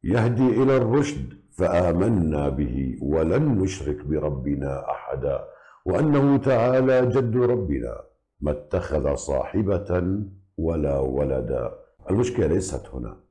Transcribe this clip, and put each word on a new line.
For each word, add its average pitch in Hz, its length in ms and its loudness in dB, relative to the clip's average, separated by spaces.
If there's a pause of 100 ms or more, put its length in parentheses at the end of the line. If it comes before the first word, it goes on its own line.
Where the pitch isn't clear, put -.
يهدي 120 580 2
إلى 135 140 4
الرشد 123 760 0
فآمنا 87 960 2
به 65 540 -2
ولن 85 560 2
نشرك 73 460 -4
بربنا 69 880 -4
أحدا 67 580 -6 (380)
وأنه 139 500 4
تعالى 127 720 4
جد 123 300 2
ربنا 78 680 0 (360)
ما 71 100 -2
اتخذ 73 640 -2
صاحبة 90 1080 -2 (360)
ولا 76 400 0
ولدا". 65 800 -2 (320)
المشكلة 107 360 0
ليست 78 400 -2
هنا. 62 340 -10 (100)